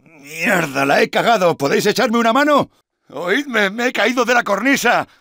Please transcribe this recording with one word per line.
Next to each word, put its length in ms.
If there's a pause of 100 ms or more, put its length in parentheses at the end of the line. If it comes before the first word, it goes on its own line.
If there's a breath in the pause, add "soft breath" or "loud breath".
Mierda, 840
la 160
he 80
cagado. 460
¿Podéis 300
echarme 320
una 160
mano? 360 (420)
Oídme, 580
me 180
he 60
caído 320
de 80
la 100
cornisa. 640 (140 soft breath)